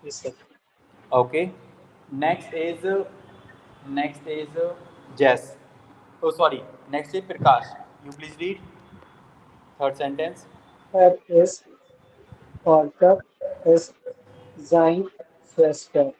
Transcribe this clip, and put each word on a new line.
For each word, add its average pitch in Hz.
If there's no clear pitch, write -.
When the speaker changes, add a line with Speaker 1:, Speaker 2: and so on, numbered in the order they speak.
Speaker 1:
Yes, 143
sir. 127
Speaker 2:
Okay. 139
Next 156
is, 165
uh, 196
next 147
is, 156
uh, 170
Jess. 131
Oh, 160
sorry. 156
Next 147
is 190
Prakash. 156
You 143
please 151
read 185
third 139
sentence. 151
Speaker 1:
Er 180
ist 175
Volker 165
ist 165
sein 165
Schwester. -